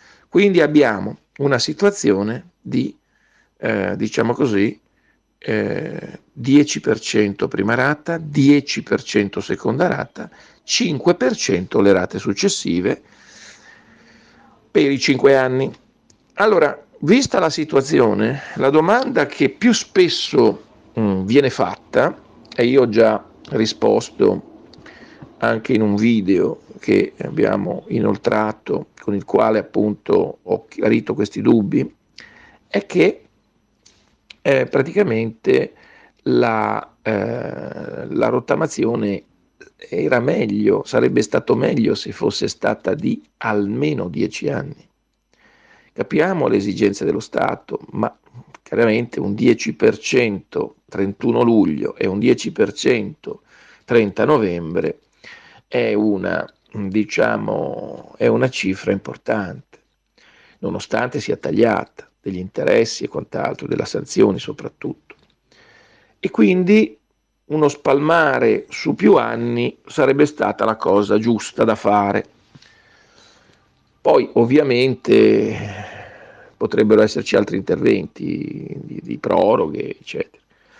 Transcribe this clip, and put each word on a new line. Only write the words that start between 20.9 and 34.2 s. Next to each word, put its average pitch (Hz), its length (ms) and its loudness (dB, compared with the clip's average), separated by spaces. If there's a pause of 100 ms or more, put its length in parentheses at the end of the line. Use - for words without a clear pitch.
mm, 98 260 0
viene 131 260 4
fatta, 120 680 -2 (360)
e 123 100 0
io 131 180 4
ho 120 60 2
già 107 340 4 (280)
risposto 107 1040 0 (840)
anche 117 360 -2
in 110 80 2
un 104 140 0
video 101 640 0 (180)
che - 380 0
abbiamo 101 720 -4
inoltrato, 107 960 -2 (120)
con - 160 -6
il 98 120 -6
quale 110 320 2
appunto 101 840 -2
ho 95 220 -4
chiarito 113 480 -2
questi 104 300 -6
dubbi, 117 520 0 (720)
è - 200 -4
che, - 380 0 (1160)